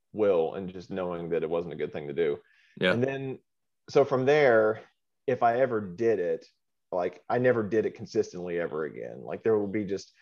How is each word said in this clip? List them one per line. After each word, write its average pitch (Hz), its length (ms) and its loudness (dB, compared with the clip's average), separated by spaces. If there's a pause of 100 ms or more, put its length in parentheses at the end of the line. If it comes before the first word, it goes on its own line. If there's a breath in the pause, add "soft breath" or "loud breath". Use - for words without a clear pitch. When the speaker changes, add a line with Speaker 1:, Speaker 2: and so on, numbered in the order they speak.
(140)
Speaker 1:
will 101 400 2
and 92 180 -8
just 90 180 -14
knowing 87 400 -6
that 82 120 0
it 80 80 -4
wasn't 85 240 -4
a - 20 -14
good 76 160 -6
thing 78 160 -10
to 71 60 -8
do. 76 240 0 (420 soft breath)
Speaker 2:
Yeah. 92 120 4
Speaker 1:
And 120 120 2
then, 135 340 -6 (520)
so 143 160 6
from 131 180 0
there, 117 560 4 (460 loud breath)
if 123 160 0
I 117 180 4
ever 120 220 0
did 101 360 0
it, 85 280 -2 (460)
like, 90 360 -4
I 117 100 0
never 123 240 4
did 104 220 0
it 95 100 -4
consistently 90 640 -4
ever 78 260 -4
again. 60 380 -10
Like, 76 200 -10
there 110 160 4
will 101 80 -2
be 101 180 -4
just, 95 380 -6